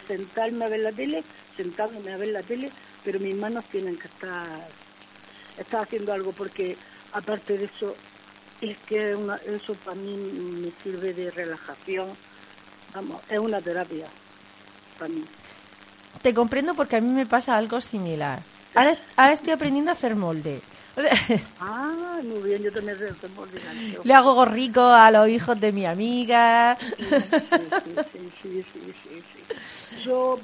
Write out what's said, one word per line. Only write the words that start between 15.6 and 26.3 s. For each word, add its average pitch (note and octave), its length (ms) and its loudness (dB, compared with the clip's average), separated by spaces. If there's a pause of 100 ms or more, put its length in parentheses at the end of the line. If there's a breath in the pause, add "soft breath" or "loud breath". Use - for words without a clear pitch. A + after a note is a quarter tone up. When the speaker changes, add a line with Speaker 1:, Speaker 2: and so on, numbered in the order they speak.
Speaker 2:
Te B3 120 2
comprendo A#3+ 400 0
porque C#4 240 0
a A3 40 2
mí A#3+ 80 2
me C4 160 2
pasa B3 320 2
algo A3+ 220 -2
similar. D#3+ 640 -6 (340)
Ahora C4+ 160 6
es-, D#4+ 80 0 (160)
ahora C4+ 180 8
estoy D#4 200 -2
aprendiendo D4+ 380 0
a - 20 2
hacer A#3+ 220 -2
molde. D#3 460 -4 (360 loud breath)
O C4 40 -2
sea, D4 120 4
<laughs> - 280 2 (200)
Speaker 1:
Ah, D#4+ 640 -8
muy A3 260 -8
bien, G3+ 140 0
yo G#3 100 -2
también G#3 240 -6
sé G#3 100 -8
hacer F#3+ 220 -12
molde, F#3+ 340 -16
Nacho. A3+ 400 -10
Speaker 2:
le B3 100 6
hago C4+ 200 10
gorrico A#3+ 480 4
a A#3 300 12
los G#3+ 180 8
hijos A#3 300 0
de G#3 120 2
mi G3 140 -2
amiga. A#3 960 4